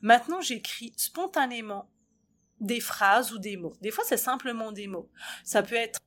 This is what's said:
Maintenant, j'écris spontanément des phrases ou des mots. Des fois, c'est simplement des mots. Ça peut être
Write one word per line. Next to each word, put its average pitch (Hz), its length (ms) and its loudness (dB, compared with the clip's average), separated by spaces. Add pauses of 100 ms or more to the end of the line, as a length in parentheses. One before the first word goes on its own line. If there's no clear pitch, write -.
Maintenant, 240 380 6
j'écris 233 560 -6
spontanément 240 920 -4 (720)
des 233 180 -2
phrases 226 540 4
ou 220 80 -10
des 202 160 -6
mots. 170 240 -8
Des 208 100 -4
fois, 427 160 -4
c'est 254 100 2
simplement 240 540 -2
des 208 160 -10
mots. 185 240 -10 (320)
Ça 202 220 2
peut 226 100 -6
être 226 320 0